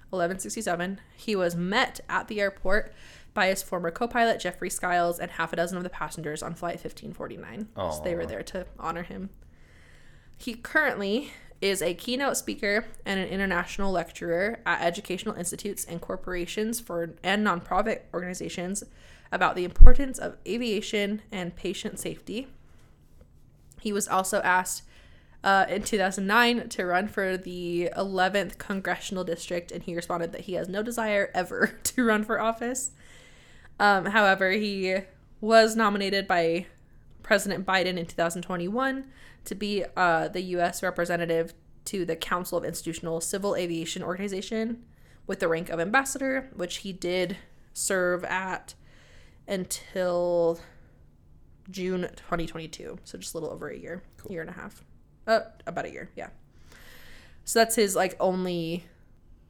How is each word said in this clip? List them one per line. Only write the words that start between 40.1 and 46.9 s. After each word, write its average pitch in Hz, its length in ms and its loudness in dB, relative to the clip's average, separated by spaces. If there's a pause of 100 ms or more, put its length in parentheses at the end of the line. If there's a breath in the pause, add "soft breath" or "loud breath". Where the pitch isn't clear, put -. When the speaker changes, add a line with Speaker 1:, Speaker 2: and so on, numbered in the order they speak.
Speaker 1:
the 185 140 -6
U 180 180 -2
S 175 220 0
representative 170 720 0 (320)
to 190 180 -4
the 165 100 -4
Council 175 440 -4
of 170 60 -4
Institutional 165 580 -6
Civil 196 340 -2
Aviation 170 460 -4
Organization 208 840 -6 (420 soft breath)
with 196 140 -6
the 180 80 2
rank 165 220 -2
of 165 100 -2
ambassador, 262 760 -2
which - 240 -6
he 196 140 -10